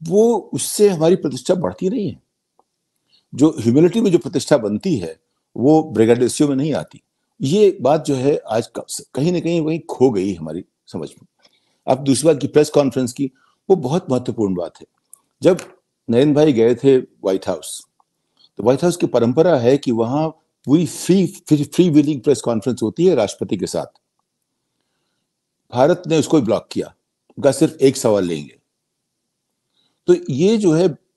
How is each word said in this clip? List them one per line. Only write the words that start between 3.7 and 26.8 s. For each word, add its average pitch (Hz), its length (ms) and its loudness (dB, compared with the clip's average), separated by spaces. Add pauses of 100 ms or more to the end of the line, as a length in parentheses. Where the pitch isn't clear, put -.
में 208 100 2
जो 165 60 4
प्रतिष्ठा 143 400 0
बनती 107 380 -2
है, 85 240 -8 (380)
वो 147 260 2
ब्रिगेडेसियो 120 680 2
में 139 60 -2
नहीं 139 180 -2
आती। - 280 -8 (400)
ये 190 400 2
बात 139 240 0
जो 143 100 -2
है, 139 220 0
आज 113 400 -6
क-, - 260 -14 (100)
कहीं 151 180 -2
ना 170 80 -2
कहीं 165 220 -2
वहीं 156 180 -4
खो - 300 0
गई 98 240 -4
हमारी 80 320 -12 (220)
समझ 76 220 -12
में। - 180 -20 (600)
अब 131 160 -2
दूसरी 139 240 0
बात 147 140 2
की 135 60 -4
प्रेस 151 220 2
कॉन्फ्रेंस 131 440 0
की, 139 180 -6 (380)
वो 190 60 6
बहुत 151 360 -4
महत्वपूर्ण 117 440 -2
बात 82 240 -8
है। - 60 -20 (560)
जब 170 180 4 (500)
नरेंद्र 135 260 2
भाई 151 180 4
गए 113 220 2
थे 135 220 2
व्हाइट 95 500 -4
हाउस, - 400 -10 (720)
तो - 60 -10
व्हाइट 131 180 2
हाउस 175 160 0
की 175 100 -2
परंपरा 131 500 2
है 127 200 2
कि 139 140 -4
वहाँ 123 380 -2 (360)
पूरी 156 200 2
फ्री, 180 420 0
फ्री, - 360 -2
फ्री 175 260 0
व्हीलिंग 143 320 2
प्रेस 135 200 0
कॉन्फ्रेंस 117 420 -4
होती 110 220 -2
है 180 100 4
राष्ट्रपति 104 420 -4
के 87 100 -6
साथ। 82 180 -6 (1900)
भारत 156 340 2
ने 160 120 0
उसको 147 220 2
ब्लॉक 101 300 -2
किया, - 240 -8 (420)